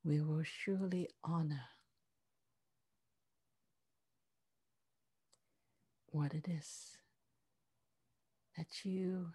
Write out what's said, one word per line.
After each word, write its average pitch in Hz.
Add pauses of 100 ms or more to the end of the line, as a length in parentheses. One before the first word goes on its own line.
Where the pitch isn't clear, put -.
we 151
will 156
surely 185 (160)
honor 156 (4000)
what 147
it 156
is - (1600)
that -
you 185